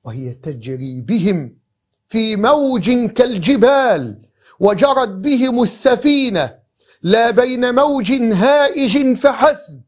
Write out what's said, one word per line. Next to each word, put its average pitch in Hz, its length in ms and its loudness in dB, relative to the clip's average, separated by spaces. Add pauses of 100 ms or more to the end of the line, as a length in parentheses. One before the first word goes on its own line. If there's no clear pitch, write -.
"وهي 123 300 -12
تجري 131 640 -12
بهم 175 560 -4 (520)
في 220 280 -2
موج 254 540 0
كالجبال"، 233 1300 0 (380)
وجرت 240 480 2
بهم 247 540 -2
السفينة 247 960 0 (440)
لا 226 280 2
بين 247 440 0
موج 269 380 0
هائج 262 1040 2
فحسب 233 720 0